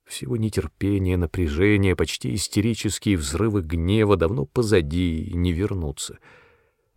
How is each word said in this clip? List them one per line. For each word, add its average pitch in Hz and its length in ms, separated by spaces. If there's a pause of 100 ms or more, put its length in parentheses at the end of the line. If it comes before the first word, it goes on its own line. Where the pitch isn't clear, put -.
всего 127 320
нетерпения, 98 800
напряжения, 90 800
почти - 380
истерические 104 840
взрывы 90 460
гнева 92 540
давно 104 300
позади 90 800
и 87 100
не 87 180
вернутся. 85 640 (800)